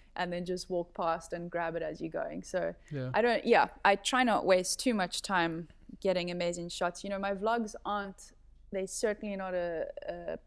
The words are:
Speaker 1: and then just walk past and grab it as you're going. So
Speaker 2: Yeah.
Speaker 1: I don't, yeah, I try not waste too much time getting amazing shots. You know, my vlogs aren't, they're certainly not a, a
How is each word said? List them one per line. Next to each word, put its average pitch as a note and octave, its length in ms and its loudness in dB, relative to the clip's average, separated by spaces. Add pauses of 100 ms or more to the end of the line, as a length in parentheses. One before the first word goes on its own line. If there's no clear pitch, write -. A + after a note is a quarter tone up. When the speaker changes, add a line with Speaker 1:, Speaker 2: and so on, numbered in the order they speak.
(160)
Speaker 1:
and F3+ 160 -2
then F3 140 -2
just F3+ 240 -4
walk F3 240 -2
past F3 400 -2
and F3 160 -6
grab E3+ 260 -2
it E3 60 -2
as D#3 200 -6
you're D#3+ 100 -6
going. - 320 -6
So E3+ 320 -2 (160)
Speaker 2:
Yeah. C3 240 -4
Speaker 1:
I G#3 80 4
don't, A#3 220 2
yeah, G3+ 240 6 (140)
I G3+ 120 8
try B3+ 280 2
not A3 220 4
waste F#3 340 4
too B3 140 2
much F#3 300 0
time E3+ 440 2 (320)
getting F3+ 300 2
amazing F3 400 -2
shots. F3 340 -2
You G3+ 60 -6
know, G3 100 -4
my G3 140 -2
vlogs G#3+ 400 0 (100)
aren't, G3+ 480 -6 (400)
they're F#3+ 160 -2
certainly G#3 480 -2
not F#3+ 200 -4
a, E3+ 320 -2 (200)
a E3+ 400 -6